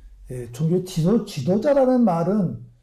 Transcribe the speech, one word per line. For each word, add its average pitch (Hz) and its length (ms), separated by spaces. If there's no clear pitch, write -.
예, 123 200
종교 160 320
지도-, 185 420
지도자라는 254 800
말은 175 640